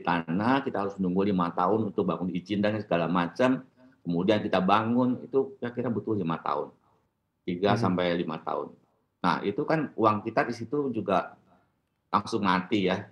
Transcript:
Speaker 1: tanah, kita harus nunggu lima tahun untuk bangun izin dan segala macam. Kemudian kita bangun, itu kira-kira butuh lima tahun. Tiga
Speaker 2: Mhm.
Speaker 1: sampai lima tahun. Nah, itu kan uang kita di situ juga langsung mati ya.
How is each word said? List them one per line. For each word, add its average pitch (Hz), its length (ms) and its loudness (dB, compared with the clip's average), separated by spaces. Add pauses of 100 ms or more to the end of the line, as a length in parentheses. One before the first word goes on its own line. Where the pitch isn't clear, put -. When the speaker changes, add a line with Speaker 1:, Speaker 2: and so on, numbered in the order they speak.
Speaker 1:
tanah, 92 560 0
kita 101 240 -4
harus 98 160 -6
nunggu 92 320 2
lima 87 160 0
tahun 101 400 0
untuk 95 160 -2
bangun 87 240 -2
izin 98 320 -4
dan 107 160 0
segala 85 320 0
macam. 90 560 2 (400)
Kemudian 92 320 2
kita 95 240 0
bangun, 117 640 2
itu - 320 -2
kira-kira 120 320 -4
butuh 110 240 -2
lima 82 240 -2
tahun. 73 320 -4 (720)
Tiga 92 320 2
Speaker 2:
Mhm. 117 80 0
Speaker 1:
sampai 90 400 2
lima 78 160 -4
tahun. 73 320 -4 (480)
Nah, 85 240 0
itu 101 240 -2
kan 156 320 0
uang 107 240 2
kita 117 240 0
di 117 80 -6
situ 135 400 -4
juga 95 400 -2 (800)
langsung 104 320 0
mati 90 400 2
ya. 98 260 0